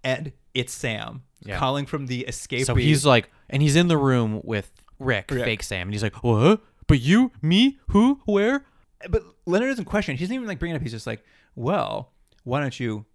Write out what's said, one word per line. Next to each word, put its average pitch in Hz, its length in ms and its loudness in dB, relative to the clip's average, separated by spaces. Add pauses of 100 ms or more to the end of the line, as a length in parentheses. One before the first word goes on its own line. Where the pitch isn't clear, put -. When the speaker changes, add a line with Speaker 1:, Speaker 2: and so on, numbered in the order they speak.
Speaker 1:
and 131 260 -4 (220)
it's 123 220 -4
Sam 113 480 -8 (180)
Speaker 2:
Yeah. 98 180 -10
Speaker 1:
calling 139 280 -2
from 139 200 -8
the 123 200 -6
escape. 127 400 -6
Speaker 2:
So 123 80 0
he's 143 320 4
like, 123 240 4 (180)
and 139 140 0
he's 151 140 4
in 175 120 4
the 165 80 4
room 123 480 2
with 104 260 -6 (280)
Rick, 123 320 -2
Speaker 1:
Rick. 123 140 -4
Speaker 2:
fake 110 180 -2
Sam, 92 260 -6
and 104 60 -4
he's 104 80 -4
like, 110 200 -4
"What? 123 380 4 (260)
But 143 140 4
you, 202 400 4
me, 214 380 4 (100)
who, 254 380 4
where?" 220 400 0 (420)
Speaker 1:
But 214 140 -2 (240)
Leonard 214 240 0
doesn't 240 160 -6
question. 190 320 -4
He 160 80 -6
doesn't 220 80 -6
even, 254 120 -8
like, 202 120 -10
bring 170 140 -4
it - 20 -4
up. 143 80 -4
He's 113 100 -8
just 113 140 -12
like, 117 180 -10 (300)
"Well, 120 580 -4 (320)
why 127 160 -4
don't 135 180 -6
you 107 360 -6